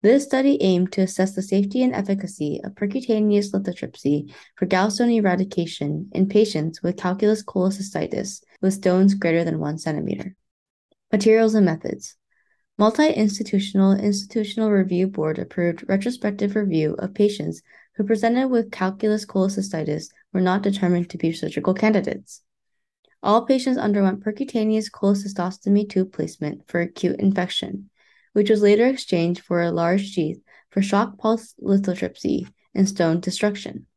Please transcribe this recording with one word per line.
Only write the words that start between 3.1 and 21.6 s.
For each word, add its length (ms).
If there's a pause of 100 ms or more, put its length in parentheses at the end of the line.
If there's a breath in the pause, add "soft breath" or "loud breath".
lithotripsy 800 (220 loud breath)
for 120
gallstone 460
eradication 1000
in 160
patients 560
with 120
calculus 460
cholecystitis 1000 (180 soft breath)
with 120
stones 400
greater 280
than 160
one 180
centimeter. 600 (760)
Materials 460
and 100
methods. 500 (640)
Multi-institutional 1120
institutional 760
review 380
board 320
approved 480
retrospective 680
review 400
of 180
patients 480 (360 soft breath)
who 80
presented 440
with 220
calculus 560
cholecystitis 800 (260 soft breath)
were 80
not 220
determined 480
to 80
be 120
surgical 440